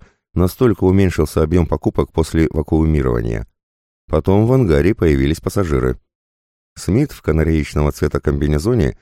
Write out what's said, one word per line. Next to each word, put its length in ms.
настолько 500
уменьшился 580
объем 240
покупок 460
после 380
вакуумирования. 960
Потом 400
в 60
ангаре 420
появились 460
пассажиры. 580
Смит 360
в 100
канареечного 680
цвета 280
комбинезоне 800